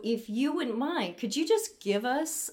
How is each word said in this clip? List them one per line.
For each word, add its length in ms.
if 260
you 240
wouldn't 240
mind, 380
could 180
you 140
just 320
give 240
us 480